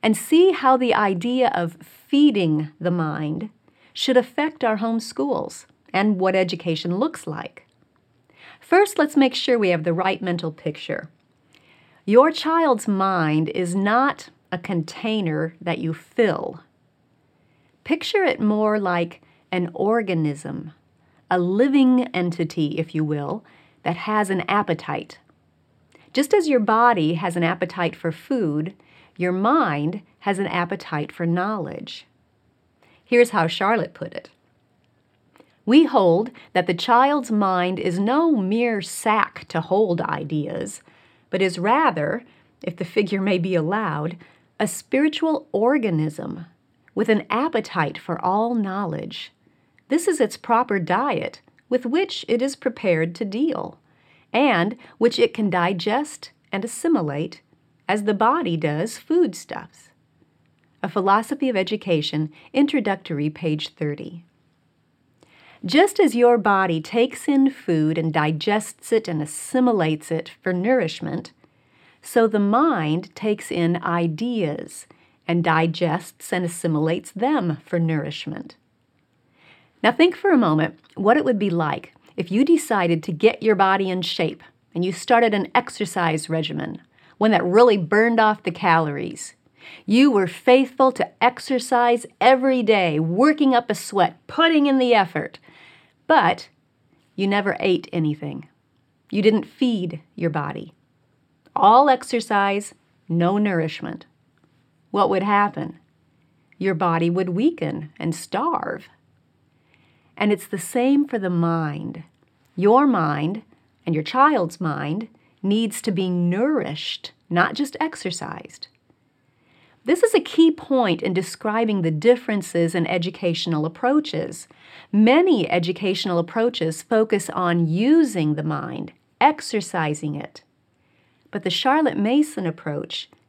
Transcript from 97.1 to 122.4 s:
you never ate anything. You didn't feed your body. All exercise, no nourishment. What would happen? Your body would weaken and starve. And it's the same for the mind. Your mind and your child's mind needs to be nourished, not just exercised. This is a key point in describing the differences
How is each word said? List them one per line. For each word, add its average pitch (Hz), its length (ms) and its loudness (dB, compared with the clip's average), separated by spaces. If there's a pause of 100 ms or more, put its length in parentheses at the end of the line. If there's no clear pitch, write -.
you 196 140 -2
never 202 320 0
ate 180 320 0
anything. 151 560 -6 (640)
You 202 100 -2
didn't 214 240 2
feed 185 540 -4 (160)
your 170 140 -2
body. 151 440 -8 (800)
All 240 340 6
exercise, 208 840 -2 (340)
no 175 300 0
nourishment. 175 680 -4 (840)
What 196 180 2
would 190 140 0
happen? 202 560 0 (800)
Your 190 160 0
body 170 340 0
would 180 200 0
weaken 175 680 -2
and 165 160 -4
starve. - 760 -6 (1300)
And 208 120 2
it's - 160 -4
the 196 100 -8
same 269 480 0
for 277 100 -6
the 190 140 -2
mind. 165 720 -2 (540)
Your 233 320 6
mind 165 540 -2 (440)
and 170 80 0
your 156 80 0
child's 254 580 2
mind 156 460 -6 (380)
needs 214 380 0
to 214 100 -2
be 185 180 -2
nourished, 180 1040 -2 (180)
not 175 240 0
just 277 240 -6
exercised. - 880 -10 (1200)
This 339 180 2
is 453 140 4
a 349 40 6
key 330 300 4
point 240 540 0
in 185 100 0
describing 208 680 -2
the 165 100 0
differences 185 840 0